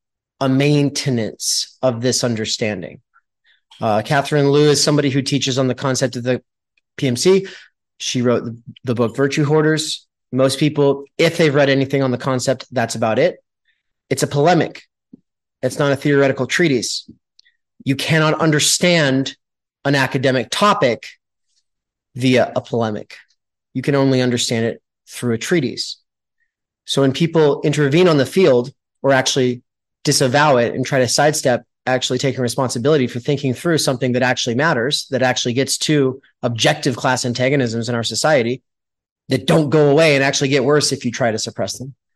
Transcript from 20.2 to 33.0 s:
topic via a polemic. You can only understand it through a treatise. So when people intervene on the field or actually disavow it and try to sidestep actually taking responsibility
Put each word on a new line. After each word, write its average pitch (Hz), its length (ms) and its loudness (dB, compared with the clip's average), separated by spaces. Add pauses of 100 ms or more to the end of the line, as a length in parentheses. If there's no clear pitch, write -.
topic 156 540 0 (1120)
via 123 400 2
a 127 60 -4
polemic. 113 560 -6 (560)
You 131 80 -6
can 139 140 0
only 135 260 2
understand 120 460 -2
it - 140 -6 (240)
through - 280 -6
a 110 40 -2
treatise. - 600 -4 (880)
So - 160 0
when 135 100 4
people 160 520 2
intervene 151 440 2
on 160 80 4
the 135 100 2
field 135 460 2 (300)
or 135 100 2
actually 127 520 0 (420)
disavow 143 500 2
it 120 180 2
and 127 120 -4
try 139 140 0
to 123 100 2
sidestep 143 560 0 (200)
actually 127 320 -2
taking 127 240 -2
responsibility 127 640 0